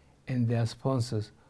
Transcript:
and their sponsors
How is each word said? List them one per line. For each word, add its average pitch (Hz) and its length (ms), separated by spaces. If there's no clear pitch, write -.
and 123 200
their 117 180
sponsors 117 640